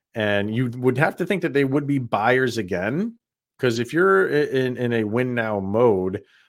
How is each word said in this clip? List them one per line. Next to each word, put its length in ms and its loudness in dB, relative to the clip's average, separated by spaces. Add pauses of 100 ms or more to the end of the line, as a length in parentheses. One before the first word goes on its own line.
(140)
And 420 0
you 220 -2
would 220 0
have 160 2
to 100 -4
think 160 -2
that 120 -4
they 120 2
would 220 -2
be 100 0
buyers 640 0
again, 580 -4 (400)
'cause 220 0
if 120 -4
you're 380 4
i-, 220 0
in, 260 -2
in 160 -2
a 100 2
win 300 -2
now 260 -2
mode, 600 2 (280)